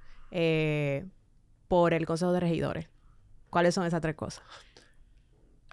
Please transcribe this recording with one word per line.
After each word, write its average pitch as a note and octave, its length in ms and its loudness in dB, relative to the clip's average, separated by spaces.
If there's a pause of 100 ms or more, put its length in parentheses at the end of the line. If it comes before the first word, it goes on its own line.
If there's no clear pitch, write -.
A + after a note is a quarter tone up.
(300)
eh, D#3 760 0 (600)
por E3+ 240 4
el D#3+ 140 0
Consejo E3+ 260 0
de F3+ 80 2
Regidores, E3 480 -2 (600)
¿cuáles F3 240 4
son F3+ 120 0
esas E3 140 0
tres D#3+ 160 -4
cosas? - 260 -10 (1300)